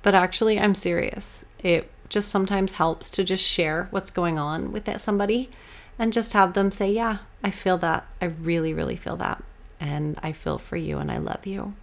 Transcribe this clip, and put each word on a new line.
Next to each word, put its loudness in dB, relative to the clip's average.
But 6
actually, 4
I'm 4
serious. -2
It 2
just 0
sometimes 2
helps 0
to 0
just 0
share 0
what's -4
going 0
on -2
with -8
that -4
somebody 2
and 2
just 0
have 6
them 4
say, 0
"Yeah, 0
I 0
feel 2
that. 0
I 0
really, 0
really 0
feel -6
that. -4
And -2
I -4
feel -4
for -8
you -4
and -4
I -4
love -6
you." -8